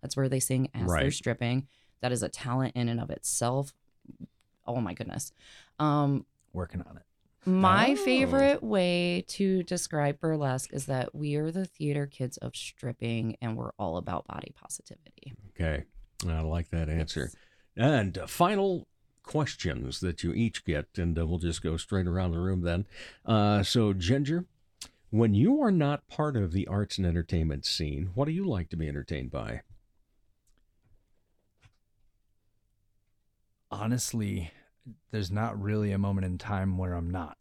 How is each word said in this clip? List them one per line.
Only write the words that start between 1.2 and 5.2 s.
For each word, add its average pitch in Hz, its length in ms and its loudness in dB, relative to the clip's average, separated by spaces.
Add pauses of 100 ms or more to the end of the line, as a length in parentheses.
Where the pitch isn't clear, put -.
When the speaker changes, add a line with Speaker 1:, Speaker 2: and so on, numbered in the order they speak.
Speaker 1:
That 123 100 0
is 123 100 0
a 87 80 -2
talent 131 460 -2
in 120 140 0
and 117 100 0
of 123 100 -6
itself. 131 640 -2 (920)
Oh 120 140 -2
my 92 120 -2
goodness. - 380 -8 (480)